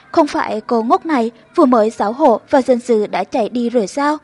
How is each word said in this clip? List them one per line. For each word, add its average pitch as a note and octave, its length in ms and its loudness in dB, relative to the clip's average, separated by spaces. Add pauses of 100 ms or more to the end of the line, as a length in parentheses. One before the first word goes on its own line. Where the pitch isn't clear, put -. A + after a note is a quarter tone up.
(120)
Không D#4+ 140 2
phải A3 340 -6
cô A#3 220 -2
ngốc D#4+ 240 -2
này A#3+ 240 0 (240)
vừa E4+ 100 4
mới A#3 260 4
xấu A3 220 -4
hổ B3 280 2 (100)
và C#4 120 4
giận B3+ 160 2
dữ G#3+ 280 0
đã F#3 180 -4
chạy A3+ 240 -4
đi A#3 220 -4
rồi A3+ 160 0
sao? C#4+ 380 -2